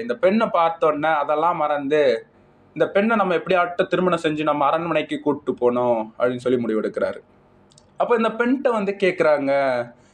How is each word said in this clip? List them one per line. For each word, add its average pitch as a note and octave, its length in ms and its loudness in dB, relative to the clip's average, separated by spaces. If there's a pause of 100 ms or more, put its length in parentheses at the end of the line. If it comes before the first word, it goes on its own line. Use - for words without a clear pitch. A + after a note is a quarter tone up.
இந்த A#2+ 140 -6
பெண்ணை G#3 320 2
பார்த்தோன்னே D#3+ 640 0
அதெல்லாம் D3+ 440 0
மறந்து, D3 440 0 (720)
"இந்த D#3+ 140 0
பெண்ணை G#3+ 260 2
நம்ம F#3 180 0
எப்படியாட்டும் F3 540 0
திருமணம் F3 360 0
செஞ்சு D3+ 200 -2
நம்ம D3 220 0
அரண்மனைக்கு D#3 500 -2
கூட்டிட்டு C#3+ 360 -2
போகணும்," B2 500 0 (180)
அப்படின்னு B2 260 -2
சொல்லி B2+ 140 2
முடிவெடுக்கிறாரு. G#2 600 -2 (760)
அப்போ A3 180 2
இந்த A3+ 140 0
பெண்கிட்ட A#3+ 440 0
வந்து G3+ 260 -2
கேட்குறாங்க, D3+ 520 2 (640)